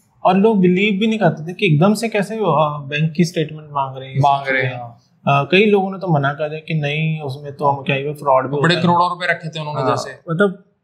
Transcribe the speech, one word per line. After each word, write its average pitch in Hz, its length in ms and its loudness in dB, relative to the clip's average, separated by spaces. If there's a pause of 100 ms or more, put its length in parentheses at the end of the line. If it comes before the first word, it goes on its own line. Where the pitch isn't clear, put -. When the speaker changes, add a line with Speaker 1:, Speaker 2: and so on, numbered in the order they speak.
(240)
Speaker 1:
और 185 120 4
लोग 208 240 4
believe 190 400 4
भी 226 60 2
नहीं 220 120 0
करते 156 280 0
थे 180 60 -8
कि 202 140 -2
एकदम 175 280 4
से 226 140 -4
कैसे, 214 280 -4
अ, 220 40 -4
बैंक 147 720 0
की 175 120 2
statement 151 480 -6
मांग 135 260 -6
रहे 135 100 -14
हैं, 135 60 -14
ये 135 60 0
सब 143 80 4
Speaker 2:
मांग 135 200 0
रहे 131 140 0
Speaker 1:
चीजें। 123 120 -4
Speaker 2:
हैं, 120 80 -10
हाँ। - 600 -4
Speaker 1:
अ, 139 80 -6
कई 196 160 4
लोगों 196 260 2
ने 190 60 -10
तो 185 100 -8
मना 143 240 0
कर 151 160 -4
दिया 156 120 -8
कि 160 140 -8
नहीं, 156 460 -2
उसमें 143 360 -12
तो 147 80 -6
हम 139 180 2
क्या, 139 140 -2
ये 143 180 -4
fraud 131 300 2
भी 139 180 -4
Speaker 2:
बड़े 170 120 2
Speaker 1:
होता - 0 -
है। 165 80 -2
Speaker 2:
करोड़ों 175 280 4
रुपए 175 200 -6
रखे 165 180 -4
थे 156 120 -10
उन्होंने 151 200 -6
Speaker 1:
हाँ, 131 100 0
Speaker 2:
जैसे। 135 420 -6
Speaker 1:
मतलब, 190 320 -2 (180)